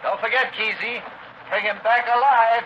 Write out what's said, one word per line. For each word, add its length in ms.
Don't 160
forget, 340
Kesey, 480
bring 140
him 200
back 240
alive. 580